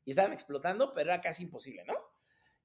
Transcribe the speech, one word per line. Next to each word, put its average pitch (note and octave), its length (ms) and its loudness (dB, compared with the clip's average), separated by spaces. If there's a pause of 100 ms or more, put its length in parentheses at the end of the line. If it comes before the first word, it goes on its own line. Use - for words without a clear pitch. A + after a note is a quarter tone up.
y C3+ 80 -6
estaban F#3+ 220 6
explotando, F3+ 600 0
pero D#3 180 2
era F3 100 2
casi F3 220 -4
imposible, A#2 420 -12
¿no? G#4 100 -4 (680)